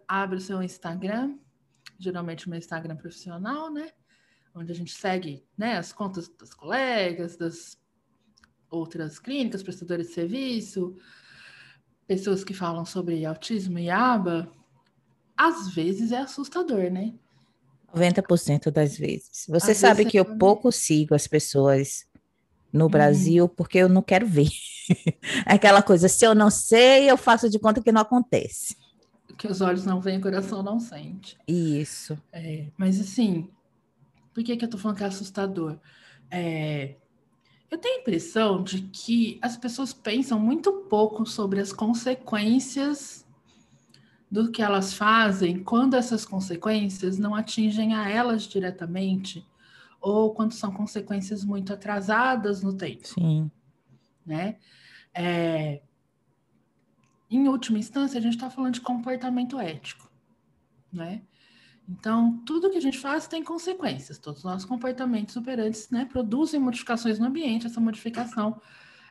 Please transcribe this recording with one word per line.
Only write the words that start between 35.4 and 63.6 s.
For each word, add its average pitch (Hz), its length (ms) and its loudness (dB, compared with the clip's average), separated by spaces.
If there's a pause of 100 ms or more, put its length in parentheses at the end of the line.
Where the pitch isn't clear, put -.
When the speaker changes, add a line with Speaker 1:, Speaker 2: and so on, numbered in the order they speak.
Speaker 1:
É, 156 680 -6 (720)
eu 330 80 -8
tenho 508 200 -4
a - 20 -14
impressão 196 640 0
de 190 200 -6
que 226 580 -2
as 233 160 -6
pessoas 254 360 -8
pensam 233 480 -2
muito 311 320 2 (180)
pouco 214 340 2
sobre 196 360 -4
as 196 120 -6
consequências 254 1500 -2 (1080)
do 226 200 0
que 226 100 -6
elas 196 320 0
fazem 196 720 2
quando 254 320 2
essas 233 300 0
consequências 190 920 -2
não 208 180 -2
atingem 220 580 0
a 214 160 -2
elas 226 380 0
diretamente 185 1000 -4 (540)
ou 214 340 2
quando 220 180 -2
são 202 200 -8
consequências 202 720 -6
muito 202 280 -6
atrasadas 208 880 -2
no 196 120 -2
tempo. 180 340 -10
Speaker 2:
Sim. 156 420 0 (760)
Speaker 1:
Né? 170 300 -6 (580)
É, 165 680 -2 (1500)
em 269 180 2
última 262 300 0
instância, 262 400 -4
a 226 40 -2
gente 233 140 0
tá 254 140 -10
falando 254 240 -4
de - 60 -8
comportamento 247 800 -4
ético, - 520 -10 (800)
né? 175 300 -10 (640)
Então, 226 580 0
tudo 339 240 0
que 370 80 -2
a - 20 0
gente 269 180 -2
faz 285 280 -4
tem 330 160 -8
consequências. 320 760 -8